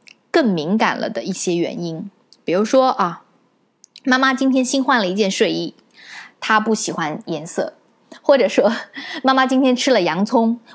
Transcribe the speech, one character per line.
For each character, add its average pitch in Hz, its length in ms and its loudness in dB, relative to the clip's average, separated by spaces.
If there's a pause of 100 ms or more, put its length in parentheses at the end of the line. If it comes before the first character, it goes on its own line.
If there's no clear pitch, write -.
(300)
更 294 240 4
敏 170 240 -2
感 202 180 0
了 - 140 -6
的 - 120 -8
一 175 80 -8
些 180 240 -4
原 170 240 -2
因。 170 320 -10 (320)
比 156 120 -4
如 202 100 2
说 262 240 4
啊， 180 360 -4 (800)
妈 254 120 2
妈 269 160 2
今 269 180 0
天 262 140 2
新 262 180 0
换 262 160 2
了 202 80 0
一 185 60 -2
件 196 180 0
睡 196 220 0
衣， 170 220 -6 (680)
她 220 180 0
不 214 160 0
喜 - 160 -4
欢 165 360 -6
颜 160 200 -8
色， - 280 -4 (480)
或 277 160 6
者 202 100 2
说 - 240 2 (500)
妈 262 120 4
妈 262 100 4
今 262 160 2
天 254 160 4
吃 247 140 0
了 233 100 4
洋 175 240 0
葱， 233 340 2 (160)